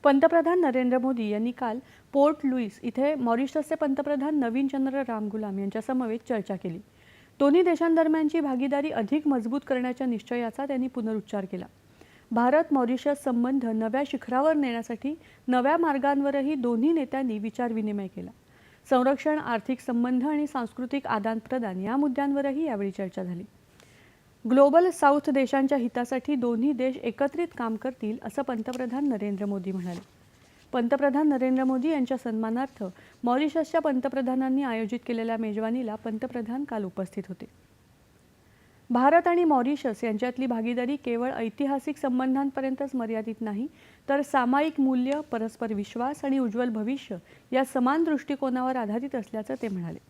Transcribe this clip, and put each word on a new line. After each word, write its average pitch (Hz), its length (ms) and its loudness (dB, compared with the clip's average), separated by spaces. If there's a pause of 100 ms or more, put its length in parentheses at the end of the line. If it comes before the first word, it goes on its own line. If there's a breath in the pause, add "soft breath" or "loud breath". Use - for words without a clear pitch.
पंतप्रधान 330 540 6
नरेंद्र 254 380 2
मोदी 240 300 0
यांनी 220 220 -2
काल 240 280 -6 (340 loud breath)
पोर्ट 294 320 6
लुईस 254 380 -2
इथे 269 320 0
मॉरिशसचे 262 600 0
पंतप्रधान 294 640 -2
नवीन 254 300 0
चंद्र 269 400 -2
रामगुलाम 214 500 -6
यांच्यासमवेत 226 600 -4 (100)
चर्चा 208 280 -4
केली. 175 220 -8 (640 soft breath)
दोन्ही 285 220 6
देशांदरम्यानची 320 760 4
भागीदारी 277 500 0
अधिक 277 380 0
मजबूत 247 380 0
करण्याच्या 254 400 -2
निश्चयाचा 240 600 -4
त्यांनी 262 200 -2
पुनरुच्चार 214 580 -4
केला. 185 220 -10 (640 soft breath)
भारत 269 420 4
मॉरिशस 262 520 0
संबंध 247 420 0
नव्या 220 400 0
शिखरावर 277 480 0
नेण्यासाठी 247 600 -2 (340 loud breath)
नव्या 254 280 4
मार्गांवरही 277 800 2
दोन्ही 247 380 2
नेत्यांनी 269 460 0
विचारविनिमय 214 680 -4
केला. 180 240 -12 (600 soft breath)
संरक्षण, 269 480 4
आर्थिक 240 420 -4
संबंध 254 460 0
आणि 302 200 0
सांस्कृतिक 247 600 -4
आदानप्रदान 220 720 -2
या 214 160 -2
मुद्द्यांवरही 277 680 0
यावेळी 202 260 -2
चर्चा 190 340 -6
झाली. 180 200 -8 (1040 soft breath)
ग्लोबल 285 400 8
साऊथ 294 400 2
देशांच्या 269 480 2
हितासाठी 247 560 -2
दोन्ही 240 380 0
देश 254 240 -2
एकत्रित 277 500 -2 (100)
काम 226 200 -4
करतील, 240 460 -6
असं 277 200 -6
पंतप्रधान 254 680 -4
नरेंद्र 208 380 -2
मोदी 196 260 -4
म्हणाले. 180 280 -6 (720 soft breath)
पंतप्रधान 277 560 2
नरेंद्र 262 360 2
मोदी 262 240 0
यांच्या 269 280 0
सन्मानार्थ 226 680 -4 (400 loud breath)
मॉरिशसच्या 302 560 2
पंतप्रधानांनी 262 840 0
आयोजित 226 440 -2
केलेल्या 226 300 -2
मेजवानीला 220 580 -2
पंतप्रधान 233 720 -6
काल 220 200 -4
उपस्थित 190 440 -6
होते. - 180 -12 (1400 soft breath)
भारत 294 360 6
आणि 349 180 4
मॉरिशस 269 600 2
यांच्यातली 247 420 -2
भागीदारी 240 500 -2
केवळ 247 360 -2
ऐतिहासिक 277 640 -4
संबंधांपर्यंतच 269 960 -2
मर्यादित 226 460 -4
नाही, 214 260 -4 (420 loud breath)
तर 277 140 2
सामायिक 277 580 2
मूल्य, 262 400 2 (120)
परस्पर 220 400 -4
विश्वास 240 520 -4
आणि 269 140 2
उज्ज्वल 240 300 0
भविष्य 220 480 -4 (360 soft breath)
या 262 120 4
समान 269 400 2
दृष्टिकोनावर 262 720 -2
आधारित 240 380 -4
असल्याचं 220 480 -6
ते 226 60 -4
म्हणाले. 170 300 -6 (120)